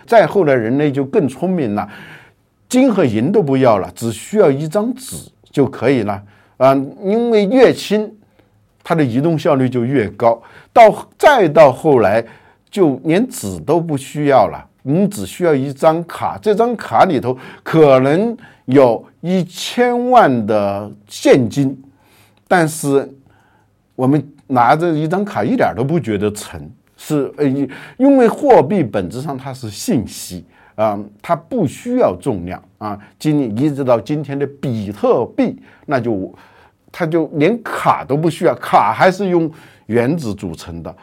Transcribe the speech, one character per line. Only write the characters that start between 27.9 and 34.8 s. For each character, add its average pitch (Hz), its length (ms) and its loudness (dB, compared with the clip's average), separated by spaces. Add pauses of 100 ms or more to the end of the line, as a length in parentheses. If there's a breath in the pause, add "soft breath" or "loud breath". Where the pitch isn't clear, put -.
因 277 180 4
为 247 120 6
货 214 340 4
币 170 220 -2
本 101 260 -4
质 117 100 -10
上 143 160 -10
它 131 160 -14
是 120 160 -12
信 107 400 -4
息 - 380 -16 (300 soft breath)
啊， 107 220 -2 (260)
它 170 120 -2
不 190 300 -4
需 240 320 -6
要 135 180 2
重 87 300 -6
量 90 180 -12 (140)
啊。 104 200 -10 (200 loud breath)
今-， 151 220 -2 (180)
一 147 160 -2
直 135 100 -6
到 123 160 2
今 151 220 -6
天 139 160 -8
的 143 80 -2 (160)
比 110 300 -6